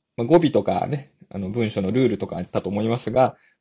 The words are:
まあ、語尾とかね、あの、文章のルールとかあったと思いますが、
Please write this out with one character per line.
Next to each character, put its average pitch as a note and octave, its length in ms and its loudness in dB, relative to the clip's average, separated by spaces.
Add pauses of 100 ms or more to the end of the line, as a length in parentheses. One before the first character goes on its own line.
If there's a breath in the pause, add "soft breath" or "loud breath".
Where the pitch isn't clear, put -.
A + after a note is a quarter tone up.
(160)
ま A#2+ 80 -4
あ、 A#2+ 40 -6
語 D#3 80 6
尾 E3 160 6
と G#2 120 2
か - 240 -2
ね、 C#3 240 -8 (180)
あ G2 100 -10
の、 F#2+ 100 -6
文 A2 220 -2
章 G2+ 100 -4
の F#2+ 100 -2
ル B2+ 140 2
ー A2 40 4
ル G2+ 100 -2
と G2+ 80 -6
か - 100 -8
あ F2+ 40 -6
っ F2+ 40 -6
た - 160 -4
と F#2 80 -4
思 G#2 140 -2
い A2+ 40 0
ま A#2 120 0
す - 120 -8
が、 B2+ 240 2 (260 soft breath)